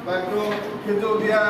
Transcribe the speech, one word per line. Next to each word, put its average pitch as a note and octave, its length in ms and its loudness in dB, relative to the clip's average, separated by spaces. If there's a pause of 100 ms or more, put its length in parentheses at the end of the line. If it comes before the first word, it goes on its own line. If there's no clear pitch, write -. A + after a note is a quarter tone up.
বা F3 160 -4
একটু F#3 180 -2 (460)
খেজুর G#3 380 0
দিয়া G#3+ 280 4